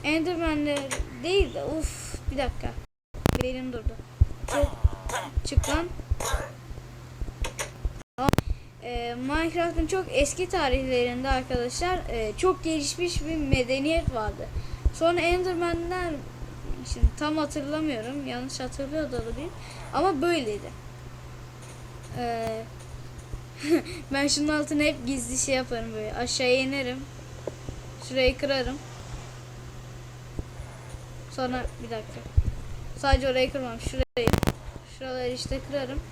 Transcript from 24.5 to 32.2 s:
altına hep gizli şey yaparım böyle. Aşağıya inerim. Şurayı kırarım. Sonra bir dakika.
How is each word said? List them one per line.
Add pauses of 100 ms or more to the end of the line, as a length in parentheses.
altına
hep
gizli
şey
yaparım
böyle.
Aşağıya
inerim. (1120)
Şurayı
kırarım. (2500)
Sonra (180)
bir
dakika. (800)